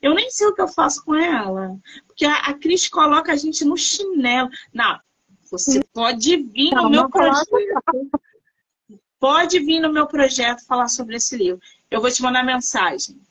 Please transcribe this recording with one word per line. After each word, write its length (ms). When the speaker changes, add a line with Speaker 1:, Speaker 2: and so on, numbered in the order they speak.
Speaker 1:
Eu 140
nem 160
sei 160
o 80
que 60
eu 60
faço 360
com 120
ela. 640
Porque 180
a, 120
a 160
Cris 340
coloca 440
a 40
gente 300
no 120
chinelo. 720
Não, 260
você 300
Speaker 2:
Hum. 40
Speaker 1:
pode 440
vir 340
Speaker 2:
Não, 120
Speaker 1:
no 60
meu 140
Speaker 2:
não 60
coloca, 360
Speaker 1:
projeto. 380
Speaker 2:
não. 160
Speaker 1:
Pode 400
vir 200
no 140
meu 140
projeto 580
falar 220
sobre 300
esse 200
livro. 240
Eu 100
vou 100
te 120
mandar 200
mensagem. 880